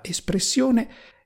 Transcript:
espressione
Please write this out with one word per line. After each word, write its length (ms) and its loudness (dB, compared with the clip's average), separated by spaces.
espressione 840 0